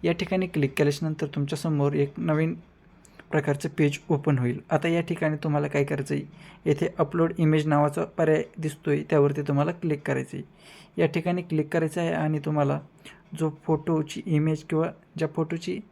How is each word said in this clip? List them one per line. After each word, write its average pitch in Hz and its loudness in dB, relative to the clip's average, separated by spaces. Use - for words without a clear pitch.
या 170 2
ठिकाणी 185 0
क्लिक 143 0
केल्याच्यानंतर 151 0
तुमच्यासमोर 143 0
एक 143 0
नवीन 160 0
प्रकारचं 143 0
पेज 143 2
ओपन 147 2
होईल. 123 0
आता 165 0
या 170 2
ठिकाणी 165 -2
तुम्हाला 147 0
काय 147 2
करायचं 143 -2
आहे, 143 -4
येथे 156 2
अपलोड 165 2
इमेज 156 4
नावाचा 147 2
पर्याय 156 2
दिसतोय, 151 -2
त्यावरती 147 4
तुम्हाला 143 0
क्लिक 160 -4
करायचं 139 -4
आहे. - -8
या 165 4
ठिकाणी 175 -2
क्लिक 156 -2
करायचं 160 0
आहे 165 0
आणि 156 0
तुम्हाला 147 0
जो 156 0
फोटोची 156 -2
इमेज 156 0
किंवा 160 0
ज्या 160 -2
फोटोची 165 -4